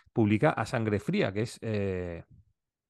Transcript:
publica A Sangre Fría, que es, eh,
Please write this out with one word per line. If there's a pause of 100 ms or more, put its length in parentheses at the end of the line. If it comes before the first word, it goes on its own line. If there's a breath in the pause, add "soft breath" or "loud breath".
(120)
publica
A
Sangre
Fría,
que
es,
eh, (640)